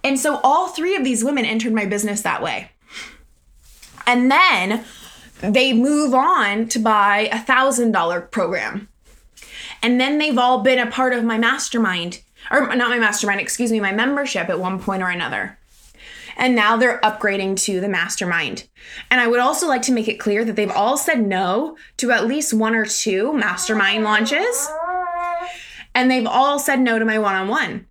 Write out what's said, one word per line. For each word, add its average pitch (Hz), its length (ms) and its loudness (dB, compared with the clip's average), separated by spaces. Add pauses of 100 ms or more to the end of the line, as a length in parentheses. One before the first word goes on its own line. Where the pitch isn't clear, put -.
And 269 160 0
so 294 240 0
all 320 260 4
three 359 280 -2
of 269 80 -2
these 240 180 0
women 262 220 0
entered 220 300 -2
my 208 100 0
business 208 380 -4
that - 200 -2
way. 123 280 -6 (1400)
And 247 240 4
then 226 560 2 (560)
they 254 320 4
move 277 400 2
on 247 540 2
to 233 100 -4
buy 214 520 4
a 220 80 -2
thousand 247 540 2
dollar 175 300 0
program. 175 680 -4 (920)
And 247 180 2
then 277 160 0
they've 302 220 0
all 247 240 2
been 254 160 4
a 226 120 0
part 254 220 0
of 233 120 -2
my 226 120 0
mastermind, 220 840 -2 (280)
or 262 240 2
not 240 140 0
my 240 100 0
mastermind, 208 440 0
excuse 240 280 -2
me, 220 100 2
my 196 120 -2
membership 247 560 -2
at 180 120 -2
one 185 200 -4
point 190 220 -4
or 180 80 -2
another. 175 480 -6 (840)
And 254 140 4
now 220 220 4
they're 240 240 2
upgrading 196 640 0
to 185 160 -2
the 202 80 -4
mastermind. 170 800 -2 (420)
And 254 100 4
I 240 60 2
would 240 140 2
also 302 260 0
like 254 160 0
to 262 100 0
make 220 140 0
it 220 140 -4
clear 214 240 0
that 220 100 -2
they've 208 160 0
all 226 260 2
said 269 300 0
no 196 500 -2 (200)
to 247 160 0
at 226 160 2
least 294 260 -2
one 220 220 2
or 220 100 0
two 220 460 -2
mastermind 208 720 0
launches. 285 680 0 (1300)
And 254 120 4
they've 254 200 2
all 277 320 2
said 277 180 0
no 240 180 2
to 220 80 0
my 220 140 0
one-on-one. 196 720 -2